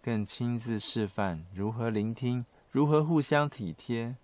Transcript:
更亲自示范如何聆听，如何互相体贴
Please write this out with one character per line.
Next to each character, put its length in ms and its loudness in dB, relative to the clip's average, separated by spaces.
更 220 -2
亲 360 -2
自 180 -4
示 300 -2
范 360 -2
如 180 -2
何 180 -2
聆 240 0
听， 320 -2
如 160 4
何 180 6
互 160 4
相 300 4
体 240 -6
贴 500 -4